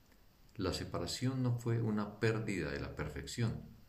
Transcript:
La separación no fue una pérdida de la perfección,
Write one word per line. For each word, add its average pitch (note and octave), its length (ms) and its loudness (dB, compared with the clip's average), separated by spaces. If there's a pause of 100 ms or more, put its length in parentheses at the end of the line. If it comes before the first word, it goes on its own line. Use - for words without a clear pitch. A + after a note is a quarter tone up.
(560)
La F#2 160 2
separación B2 720 -2
no A#2+ 160 2
fue A#2 220 2
una G#2 400 0
pérdida G2+ 500 2
de C#2+ 80 -2
la C#2+ 160 -6
perfección, D#2 640 -2 (280)